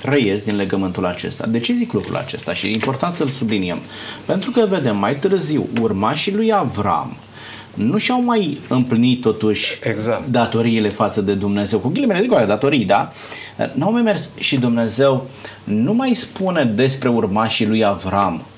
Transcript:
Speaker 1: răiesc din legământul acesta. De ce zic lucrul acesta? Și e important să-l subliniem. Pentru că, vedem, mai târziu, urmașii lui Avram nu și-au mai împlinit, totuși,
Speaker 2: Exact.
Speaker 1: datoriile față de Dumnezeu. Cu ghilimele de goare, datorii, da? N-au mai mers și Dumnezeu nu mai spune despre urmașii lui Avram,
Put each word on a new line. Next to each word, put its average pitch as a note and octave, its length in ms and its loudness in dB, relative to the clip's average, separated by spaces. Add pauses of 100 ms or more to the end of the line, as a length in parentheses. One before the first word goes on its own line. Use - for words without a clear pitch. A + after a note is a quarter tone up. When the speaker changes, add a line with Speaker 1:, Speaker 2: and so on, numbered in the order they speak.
Speaker 1:
răiesc G#2+ 420 2
din G#2 120 -2
legământul F#2+ 500 -2
acesta. - 400 -6
De A3+ 140 0
ce - 120 0
zic A#3+ 200 -2
lucrul - 240 -2
acesta? - 380 -6
Și - 120 -4
e G2+ 60 -2
important B2+ 420 -2
să-l D#3 140 -2
subliniem. G2+ 500 -2 (460)
Pentru G3 260 -2
că, A#3 180 2
vedem, C3+ 280 0
mai G2+ 180 0
târziu, D3+ 540 0 (120)
urmașii A2+ 540 0
lui A3 180 2
Avram G#2 640 0 (580)
nu A#2+ 240 0
și-au B3+ 240 0
mai G#3+ 460 0
împlinit, B2 520 2
totuși, G#2+ 640 0
Speaker 2:
Exact. A2 460 -2
Speaker 1:
datoriile A#2 600 2
față G#2 320 0
de G2 120 2
Dumnezeu. G2+ 460 0
Cu A2+ 100 -2
ghilimele G3+ 320 2
de A#3 60 2
goare, G#3+ 180 4
datorii, C3+ 400 2
da? G2+ 280 2 (600)
N-au E3+ 200 0
mai A#3+ 100 2
mers G3 260 0 (100)
și - 200 0
Dumnezeu A#2+ 720 2 (360)
nu A2 280 2
mai B3+ 220 2
spune F3+ 500 0
despre B2+ 440 2
urmașii A2 580 2
lui A2 180 2
Avram, F#2+ 580 0 (160)